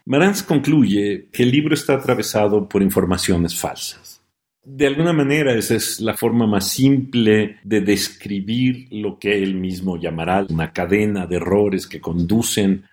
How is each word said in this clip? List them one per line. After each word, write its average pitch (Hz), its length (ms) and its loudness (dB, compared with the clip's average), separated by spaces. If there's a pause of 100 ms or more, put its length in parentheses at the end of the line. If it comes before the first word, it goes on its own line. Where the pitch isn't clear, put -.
Marantz 185 360 2
concluye 104 880 0
que 123 120 0
el 123 80 4
libro 151 240 2
está - 180 -2
atravesado 107 760 0
por 98 140 0
informaciones 90 760 0
falsas. - 540 -10 (560)
De 139 220 -2
alguna 156 240 0
manera, 143 420 2
esa 113 220 0
es - 240 -4
la 110 160 -4
forma 117 320 2
más 98 220 0
simple 123 960 2
de 104 160 0
describir 101 1120 -2
lo 104 280 -8
que 101 240 0
él 98 120 -2
mismo 92 440 -4
llamará 85 500 -2
una 80 220 -2
cadena 98 560 0
de 87 80 -4
errores 95 500 0
que - 140 -16
conducen 95 920 -2